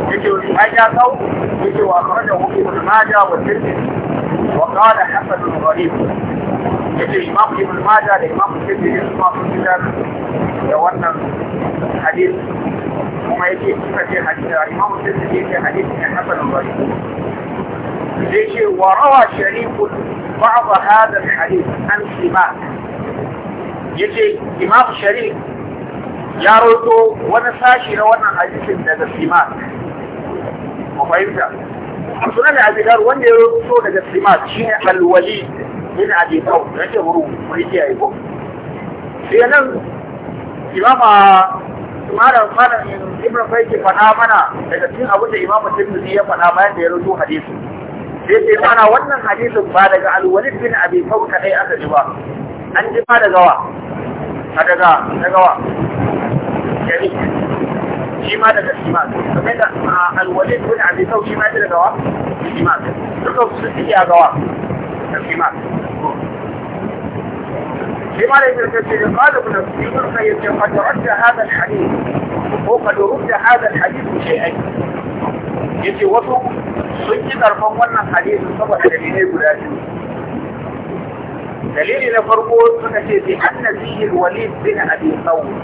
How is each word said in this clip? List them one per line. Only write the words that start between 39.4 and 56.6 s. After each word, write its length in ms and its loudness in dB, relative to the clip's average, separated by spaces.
nan 320 4
Imam, 300 4
Malam, 440 4
Malam 320 4
Ibn 300 -2
Qayyim 240 0
ke 80 -2
faɗa 380 6
mana 240 4
daga 240 -4
cikin 160 -4
abin 240 2
da 80 -4
Imam 260 0
Tirmidhi 420 -4
ya 80 4
faɗa 300 4
bayan 200 4
da 80 -4
ya 80 2
rawaito 240 -2
hadisi. 400 -4
Sai 240 4
sai 140 6
mana 260 6
wannan 400 4
hadisin 440 0
ba 200 6
daga 320 2
Al-Walid 360 2
bin 160 -2
Abi 300 0
Thawr 240 0
kadai 240 0
aka 260 0
ji 100 -8
ba. 180 4
An 240 0
ji 80 0
ma 160 4
daga 240 6
wa? 140 8
A 120 -2
daga, 280 6
daga 240 0
wa? 160 6